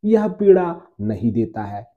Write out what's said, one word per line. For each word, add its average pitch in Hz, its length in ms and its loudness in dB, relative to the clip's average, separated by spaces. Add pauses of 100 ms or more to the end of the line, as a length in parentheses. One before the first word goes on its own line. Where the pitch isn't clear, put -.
यह 214 220 2
पीड़ा 185 540 2 (200)
नहीं 107 300 -2
देता 110 320 -4
है 101 340 -14